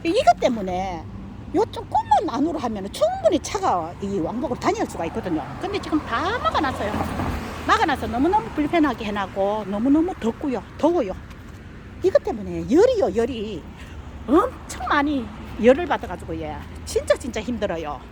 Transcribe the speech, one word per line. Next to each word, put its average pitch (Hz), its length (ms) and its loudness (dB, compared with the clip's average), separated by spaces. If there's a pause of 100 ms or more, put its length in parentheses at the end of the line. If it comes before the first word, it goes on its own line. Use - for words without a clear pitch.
이것 554 340 4
때문에 185 640 -2 (520)
요 392 160 4
조금만 784 580 2
안으로 277 300 0
하면은 208 320 -4
충분히 679 480 2
차가 208 600 0
이 202 200 -2
왕복으로 226 400 -2
다닐 370 280 0
수가 - 180 -4
있거든요. 165 380 -2 (160)
근데 381 200 -4
지금 311 260 0
다 320 320 0
막아놨어요. 330 540 0 (760)
막아놔서 339 400 2
너무너무 339 440 2
불편하게 294 560 2
해놨고, 202 600 -2
너무너무 277 540 2
덥고요, 226 420 -2 (160)
더워요. 302 340 4 (920)
이것 381 180 4
때문에 185 480 -4
열이요, 349 460 6
열이 220 460 -2 (680)
엄청 - 600 0
많이 285 380 2 (360)
열을 269 240 8
받아가지고, 180 540 -4
예, 151 160 -8 (280)
진짜, 571 320 0
진짜 233 260 -6
힘들어요. 175 580 -4 (120)